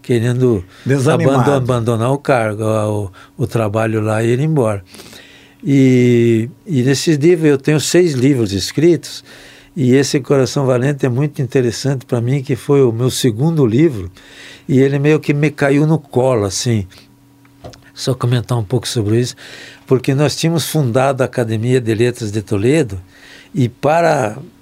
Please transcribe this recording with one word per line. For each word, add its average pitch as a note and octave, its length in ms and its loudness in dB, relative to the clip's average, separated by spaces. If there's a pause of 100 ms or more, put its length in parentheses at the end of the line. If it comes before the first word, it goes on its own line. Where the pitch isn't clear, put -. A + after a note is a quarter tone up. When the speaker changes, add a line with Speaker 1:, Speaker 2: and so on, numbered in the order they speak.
Speaker 1:
querendo A#2+ 640 0 (220)
Speaker 2:
Desanimado. C#3 540 2
Speaker 1:
abandon-, C#3+ 160 2
abandonar A#2+ 560 0
o C#3 60 -2
cargo, A2+ 440 -2
o, G#2+ 480 -2 (320)
o A#2 40 -4
trabalho A2 540 -2
lá G#2+ 220 -2
e A2+ 60 0
ir B2 100 2
embora. B2+ 460 -2 (800)
E, B2 880 4 (160)
e C#3 180 -2
nesse C#3 340 0
livro, D#3+ 320 2
eu C#3 100 4
tenho D3+ 220 0
seis F3 320 2
livros B2 400 2
escritos, C#3+ 720 -2 (520)
e B2+ 180 2
esse C#3 260 2
Coração C3+ 460 0
Valente C3+ 380 0
é C#3 40 0
muito C#3+ 340 -2
interessante B2+ 640 -2
pra A#2+ 140 -2
mim, B2+ 200 -2
que C3+ 140 -4
foi C#3+ 280 2
o A#2+ 100 4
meu B2 180 -2
segundo C3+ 560 0
livro, A2+ 420 0 (600)
e C3 100 2
ele C#3 220 2
meio D3+ 180 2
que D3 160 -2
me D3 160 0
caiu C#3+ 340 2
no D#3 140 2
colo, B2 460 0
assim. G#2 420 -2 (1080)
Só - 220 -4
comentar B2 440 -2
um A#2 40 -4
pouco A2 240 -4
sobre A2 320 -2
isso, B2 160 -2 (520)
porque C3 280 2
nós C#3+ 220 0
tínhamos E3 320 -2
fundado C3 540 0
a B2 40 0
Academia A#2 540 -2
de A2 140 -2
Letras A#2 360 -2
de G#2 120 -4
Toledo, G#2+ 580 -2 (520)
e B2+ 160 0
para D3 680 0 (260)